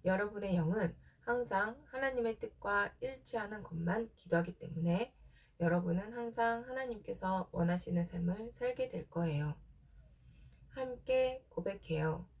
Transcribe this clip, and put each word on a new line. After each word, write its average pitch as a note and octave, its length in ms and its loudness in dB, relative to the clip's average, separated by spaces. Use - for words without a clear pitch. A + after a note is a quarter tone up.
여러분의 G3 500 0
영은 F3 400 2
항상 A#3 680 0
하나님의 B3+ 540 0
뜻과 G3+ 640 -2
일치하는 A3 600 -6
것만 F3 540 -2
기도하기 E3+ 420 0
때문에 E3+ 560 0
여러분은 F3 540 2
항상 A#3 540 0
하나님께서 G#3 840 -2
원하시는 F3 540 2
삶을 F3+ 460 -2
살게 B3+ 380 -2
될 - 220 -6
거예요. D3+ 440 0
함께 B3+ 800 0
고백해요. E3 760 -2